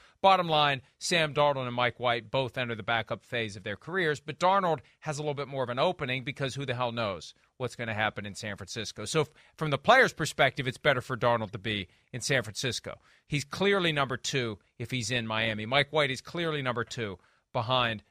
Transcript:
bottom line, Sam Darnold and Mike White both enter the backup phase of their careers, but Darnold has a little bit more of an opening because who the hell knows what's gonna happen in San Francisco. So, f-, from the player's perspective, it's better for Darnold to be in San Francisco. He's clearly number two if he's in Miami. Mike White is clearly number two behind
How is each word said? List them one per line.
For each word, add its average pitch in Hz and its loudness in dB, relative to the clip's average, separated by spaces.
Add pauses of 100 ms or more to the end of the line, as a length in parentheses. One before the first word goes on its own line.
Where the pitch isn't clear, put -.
(220)
bottom 185 6
line, 147 4 (180)
Sam 160 0
Darnold 139 4
and 120 -6
Mike 120 2
White 120 0
both 135 -2
enter 120 -4
the 107 -6
backup 113 -2
phase 110 -4
of 98 -14
their 104 -6
careers, 160 -2
but 151 -10
Darnold 180 4 (220)
has 147 -6
a - -6
little 151 -2
bit 139 -6
more 135 -4
of 117 -2
an 120 -4
opening 135 0
because 135 -4
who 139 -6
the 123 -2
hell 123 -2
knows 104 -4 (240)
what's 123 -6
gonna 113 -4
happen 107 0
in 101 -10
San 104 -8
Francisco. 107 -10
So, 156 0
f-, 143 0 (280)
from 156 -2
the 139 2
player's 233 6
perspective, 143 0
it's 127 -4
better 135 2
for 127 -6
Darnold 110 2
to 101 -10
be 101 -4 (280)
in 120 -10
San 135 2
Francisco. - -6 (340)
He's 143 -2
clearly 190 2
number 135 0
two 117 -2 (200)
if 120 -8
he's 120 -2
in 120 0
Miami. 110 -2
Mike 139 2
White 147 2
is 127 -8
clearly 160 -4
number 120 -2
two 104 -8 (340)
behind 117 0